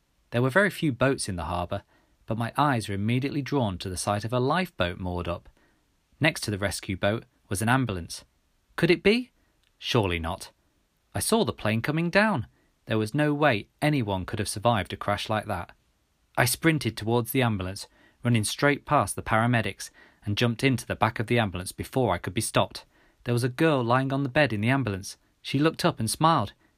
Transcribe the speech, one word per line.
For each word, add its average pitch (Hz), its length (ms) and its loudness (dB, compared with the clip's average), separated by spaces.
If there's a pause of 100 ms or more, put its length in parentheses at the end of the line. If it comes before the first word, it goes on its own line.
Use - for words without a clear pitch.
(320)
There 120 100 0
were 131 80 2
very 190 220 4
few 156 200 0
boats 127 380 0
in 98 60 -4
the 82 100 -6
harbour, 87 380 -4 (420)
but 113 140 -4
my 117 180 -4
eyes 135 320 2
were 101 60 -4
immediately 127 480 -2
drawn 120 340 0
to 98 120 -8
the 90 60 -6
sight 104 300 -2
of 113 80 -4
a 123 60 2
lifeboat 131 600 -2
moored 87 280 -4
up. 87 200 -6 (720)
Next 156 220 0
to - 100 -6
the 101 60 -2
rescue 95 400 -4
boat 104 260 -2 (240)
was 107 140 -4
an 110 80 2
ambulance. 110 560 -2 (500)
Could 170 160 4
it 170 120 2
be? 240 280 2 (460)
Surely 95 420 2
not. 82 320 -8 (600)
I 107 60 -4
saw 220 260 2
the 117 80 -2
plane 107 280 -2
coming 160 280 -2
down. 196 380 2 (400)
There 110 100 0
was 107 160 -2
no 147 200 2
way 143 360 2 (120)
anyone 107 440 0
could - 140 -4
have 101 100 -4
survived 104 420 0
a 98 60 -6
crash - 320 -4
like 107 160 -2
that. 98 260 -6 (640)
I 131 100 4
sprinted 143 520 0
towards 117 340 0
the 135 100 2
ambulance, 101 460 -2 (360)
running 120 200 4
straight - 420 0
past 127 300 2
the 92 80 -8
paramedics, 113 680 0 (340)
and 104 120 -2
jumped 120 240 2
into 135 240 2
the 92 100 -4
back 110 240 -4
of 110 80 -6
the 120 120 0
ambulance 90 320 -4
before 104 420 -4
I 87 40 -2
could - 160 -10
be 113 80 -4
stopped. - 440 -2 (380)
There 120 100 -4
was 120 120 0
a 127 40 -2
girl 147 320 0
lying 127 300 0
on 135 120 -2
the 139 60 -4
bed 143 220 2
in 107 80 -2
the 110 100 2
ambulance. 110 460 -2 (260)
She - 160 -2
looked 156 280 2
up 160 160 0
and 110 80 -2
smiled. 156 420 2 (260)